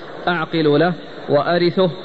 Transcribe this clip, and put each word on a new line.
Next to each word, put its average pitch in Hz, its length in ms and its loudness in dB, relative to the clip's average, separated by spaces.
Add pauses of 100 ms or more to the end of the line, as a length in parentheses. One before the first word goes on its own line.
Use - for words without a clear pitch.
(280)
أعقل 160 520 2
له 175 140 4 (360)
وأرثه، 175 600 2 (160)